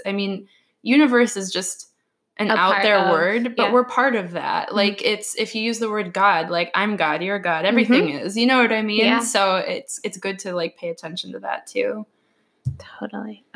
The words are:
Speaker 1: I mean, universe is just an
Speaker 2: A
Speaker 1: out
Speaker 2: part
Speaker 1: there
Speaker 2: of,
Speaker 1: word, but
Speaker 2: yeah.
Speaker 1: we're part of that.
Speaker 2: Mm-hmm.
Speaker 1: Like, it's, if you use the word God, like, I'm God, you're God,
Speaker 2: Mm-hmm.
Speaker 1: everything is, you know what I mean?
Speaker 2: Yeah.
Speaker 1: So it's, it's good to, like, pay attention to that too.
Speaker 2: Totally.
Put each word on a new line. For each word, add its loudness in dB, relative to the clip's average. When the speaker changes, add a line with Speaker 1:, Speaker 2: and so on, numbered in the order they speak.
Speaker 1:
I -4
mean, -4
universe 4
is -6
just -6
an -2
Speaker 2:
A 2
Speaker 1:
out 4
Speaker 2:
part 2
Speaker 1:
there 4
Speaker 2:
of, 2
Speaker 1:
word, 0
but 2
Speaker 2:
yeah. 0
Speaker 1:
we're 4
part 2
of -4
that. -4
Speaker 2:
Mm-hmm. -4
Speaker 1:
Like, 0
it's, -2
if -4
you -4
use -2
the -2
word -4
God, 2
like, -2
I'm 0
God, 0
you're -2
God, -2
Speaker 2:
Mm-hmm. 2
Speaker 1:
everything 4
is, -6
you 2
know 4
what 4
I 0
mean? 2
Speaker 2:
Yeah. 2
Speaker 1:
So 2
it's, -6
it's -8
good -6
to, -8
like, -4
pay -8
attention -12
to -10
that -8
too. -4
Speaker 2:
Totally. -12